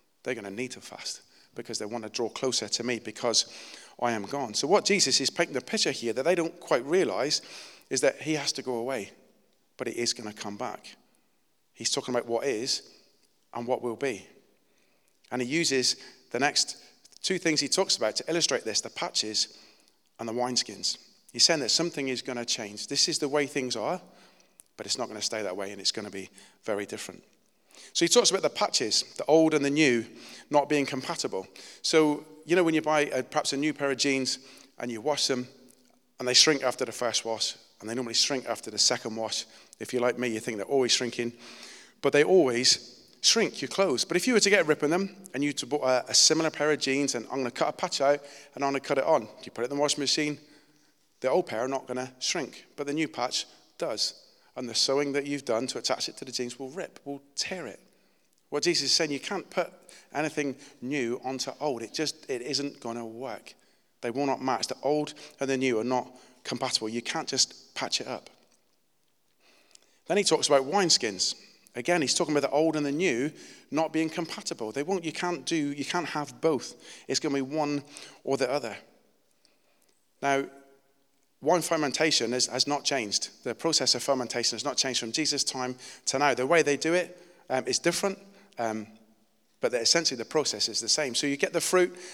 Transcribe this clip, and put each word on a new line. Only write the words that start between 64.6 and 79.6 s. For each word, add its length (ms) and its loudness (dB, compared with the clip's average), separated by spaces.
The 140 -8
old 320 0
and 100 -2
the 80 0
new 220 2
are 40 0
not 280 -2
compatible. 460 -4
You 120 -4
can't 260 -4
just 480 -2
patch 260 -4
it 60 -10
up. 220 -10
Then 100 2
he 60 4
talks 240 2
about 160 6
wineskins. 720 2
Again, 260 2
he's 140 2
talking 200 2
about 140 2
the 60 0
old 200 4
and 100 0
the 60 0
new 400 0
not 240 0
being 160 0
compatible. 640 -6
They 100 -4
won't, 220 -2
you 80 -4
can't 340 -4
do, 100 -2
you 300 -2
can't 220 -2
have 340 -6
both. 320 0
It's 120 -2
gonna 160 -2
be 60 0
one 420 -2
or 140 0
the 120 2
other. 260 -2